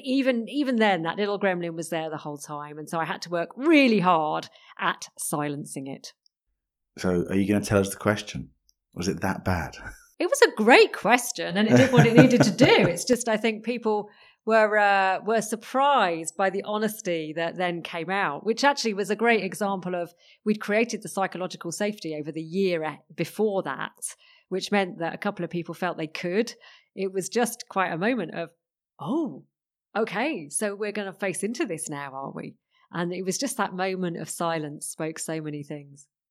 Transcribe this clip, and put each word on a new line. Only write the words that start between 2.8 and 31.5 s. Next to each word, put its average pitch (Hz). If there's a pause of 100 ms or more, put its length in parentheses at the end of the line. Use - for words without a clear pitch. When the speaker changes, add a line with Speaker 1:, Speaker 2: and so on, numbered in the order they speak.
Speaker 1:
so 165
I 160
had 170
to 170
work 170
really 269
hard 160 (300)
at - (100)
silencing 147
it. 135 (840)
Speaker 2:
So 90
are 92
you 95
gonna 104
tell 101
us 98
the -
question? - (440)
Was 87
it 85
that 95
bad? 85 (440)
Speaker 1:
It 339
was 539
a 349
great 285
question, 185
and 208
it 233
did 254
what 233
it 226
needed 247
to 214
do. 254
Speaker 2:
<laughs> 359
Speaker 1:
It's -
just, 233
I 214
think 220
people 220 (340)
were, 214
uh, 196
were 220
surprised 220
by 196
the 185
honesty 202
that 165
then 175
came 170
out, 185
which 220
actually 277
was 190
a 214
great 226
example 185
of, 170 (320)
we'd 214
created 220
the 180
psychological 180
safety 208
over 151
the 156
year 175
a-, 147 (140)
before 196
that, - (360)
which 185
meant 196
that 165
a -
couple 202
of 165
people 170
felt 175
they 160
could. 185 (400)
It 190
was 190
just 233
quite 185
a 165
moment 196
of, 165 (500)
"Oh, 170 (520)
okay, 214
so 202
we're 208
gonna 202
face 190
into 240